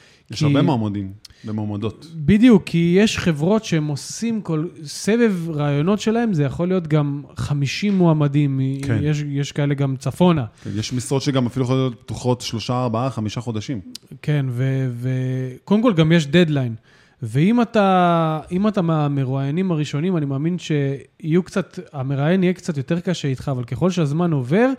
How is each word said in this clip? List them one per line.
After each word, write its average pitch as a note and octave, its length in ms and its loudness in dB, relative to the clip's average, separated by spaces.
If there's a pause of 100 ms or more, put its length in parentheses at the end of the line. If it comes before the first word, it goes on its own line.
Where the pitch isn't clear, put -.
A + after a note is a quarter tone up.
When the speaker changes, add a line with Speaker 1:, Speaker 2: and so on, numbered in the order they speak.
(300)
Speaker 1:
יש A2 80 -12
Speaker 2:
כי D3+ 60 0
Speaker 1:
הרבה C#3+ 180 4
מועמדים G#2+ 500 0 (320)
ומועמדות. G#2+ 640 -6 (100)
Speaker 2:
בדיוק, G3 500 6
כי E3+ 320 2
יש G#3+ 200 2
חברות F3+ 460 0
שהם D#3 220 -2
עושים G#3 540 -4
כל... D#3+ 260 -4 (180)
סבב G3 680 0
רעיונות D3 500 0
שלהם, A3 340 0
זה C#3+ 100 2
יכול D3+ 240 -2
להיות F#3 180 0
גם D3 360 0 (140)
חמישים C#3+ 600 0
מועמדים, D3 580 2
מ-, C3+ 240 -2
Speaker 1:
כן. C#3 220 0
Speaker 2:
יש, D3 260 0
יש C#3+ 240 -4
כאלה C#3+ 220 0
גם C3+ 220 -2
צפונה. D#3 480 2 (180)
Speaker 1:
כן, G#2 120 -10
יש G#2+ 180 -4
משרות B2+ 300 -2
שגם C3+ 240 0
אפילו C3 180 -2
יכולות C3 280 0
להיות G#2+ 100 -16
פתוחות B2 380 -2
שלושה, B2 420 -4
ארבעה, B2 280 -2
חמישה A2 300 -6
חודשים. A2 400 -6 (420)
Speaker 2:
כן, D3 260 -2
ו-, C3 420 -2
ו-, B2+ 720 -4
קודם G#3+ 180 2
כל A#3+ 100 4
גם D#3+ 200 4
יש E3 140 4
דדליין. C#3 480 2 (480)
ואם E3 400 2
אתה, F3 760 2 (120)
אם G3 160 0
אתה G3+ 140 0
מהמרואיינים C#3+ 880 0
הראשונים, D3+ 440 -2
אני D3 100 -2
מאמין D3 320 -2
שיהיו D3+ 840 -2
קצת, - 360 -6 (140)
המראיין C#3+ 500 0
יהיה F3+ 100 2
קצת E3+ 240 -6
יותר E3 240 -2
קשה E3+ 280 -4
איתך, C3 200 -4
אבל B2 160 -2
ככל C#3+ 260 0
שהזמן E3 420 0
עובר, D#3 460 2